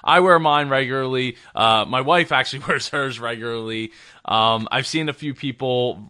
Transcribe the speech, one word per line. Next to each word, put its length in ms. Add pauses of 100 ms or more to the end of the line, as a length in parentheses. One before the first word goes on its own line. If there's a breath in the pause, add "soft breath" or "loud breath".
I 160
wear 180
mine 300
regularly. 680 (180 loud breath)
Uh, 320
my 140
wife 320
actually 320
<laughs> 40
wears 200
hers 320
regularly. 720 (320 loud breath)
Um, 480
I've 160
seen 220
a 40
few 200
people 760